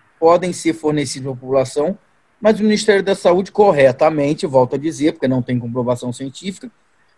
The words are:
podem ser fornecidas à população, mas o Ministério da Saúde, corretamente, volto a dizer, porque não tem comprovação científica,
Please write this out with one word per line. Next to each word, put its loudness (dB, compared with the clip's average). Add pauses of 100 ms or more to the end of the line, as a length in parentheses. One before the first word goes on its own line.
(200)
podem 4
ser -2
fornecidas -4
à -8
população, -2 (440)
mas 2
o -2
Ministério 2
da 0
Saúde, 2
corretamente, 2
volto 2
a -2
dizer, -2
porque -4
não 0
tem -4
comprovação -4
científica, -12 (480)